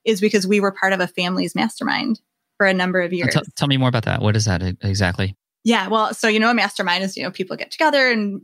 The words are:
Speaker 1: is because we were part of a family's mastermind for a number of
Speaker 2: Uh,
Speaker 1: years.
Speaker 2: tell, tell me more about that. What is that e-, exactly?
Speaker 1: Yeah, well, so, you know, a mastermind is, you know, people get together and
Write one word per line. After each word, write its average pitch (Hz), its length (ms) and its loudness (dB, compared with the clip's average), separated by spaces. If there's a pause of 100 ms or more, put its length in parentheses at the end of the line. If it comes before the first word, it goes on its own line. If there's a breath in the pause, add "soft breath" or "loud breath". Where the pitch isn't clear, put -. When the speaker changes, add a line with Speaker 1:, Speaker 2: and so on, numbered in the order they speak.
Speaker 1:
is 220 160 0
because 208 260 2
we 202 140 4
were 196 100 2
part 190 220 0
of 185 80 0
a 180 80 -2
family's 180 480 -4
mastermind - 640 -2 (360)
for 196 120 2
a 190 60 2
number 185 260 0
of 175 100 -2
Speaker 2:
Uh, 185 60 -2
Speaker 1:
years. 170 180 0
Speaker 2:
tell, 151 80 2 (140)
tell 151 100 -2
me 139 100 2
more 131 120 2
about 120 160 0
that. - 180 -2
What 104 140 2
is 107 80 2
that 90 180 0
e-, 90 200 -2
exactly? 98 520 0 (300)
Speaker 1:
Yeah, 214 240 2
well, 220 260 0
so, 233 140 -2
you 214 100 2
know, 226 120 4
a 247 40 2
mastermind 190 480 0
is, 190 140 -4
you - 80 -8
know, 185 80 -6
people - 240 -8
get - 160 -12
together 285 360 2
and 208 340 -2